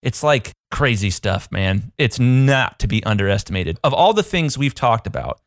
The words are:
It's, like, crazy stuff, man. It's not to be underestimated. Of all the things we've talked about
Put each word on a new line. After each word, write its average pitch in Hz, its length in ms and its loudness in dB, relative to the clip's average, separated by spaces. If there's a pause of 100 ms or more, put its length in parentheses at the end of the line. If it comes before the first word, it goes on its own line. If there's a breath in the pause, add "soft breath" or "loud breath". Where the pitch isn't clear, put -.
It's, - 200 -4
like, 147 300 0 (180)
crazy 113 400 0
stuff, - 400 -4
man. 98 480 -2
It's 127 220 0
not 131 600 2
to - 60 0
be 107 180 0
underestimated. 98 800 -2
Of - 120 2
all 190 180 4
the 208 100 2
things 160 360 -2
we've 139 160 -2
talked 113 320 0
about 65 400 -8